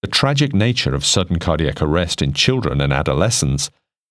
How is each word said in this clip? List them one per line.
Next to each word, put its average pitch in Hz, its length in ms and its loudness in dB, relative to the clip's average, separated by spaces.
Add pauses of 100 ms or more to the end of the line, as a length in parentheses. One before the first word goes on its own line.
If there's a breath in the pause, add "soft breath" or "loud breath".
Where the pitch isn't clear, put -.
The - 60 -6
tragic 143 480 0
nature 107 400 0
of 69 100 -4
sudden 87 320 0
cardiac 78 460 0
arrest 82 400 0
in 69 100 0
children 120 480 0
and 69 100 2
adolescents, 69 800 0 (420)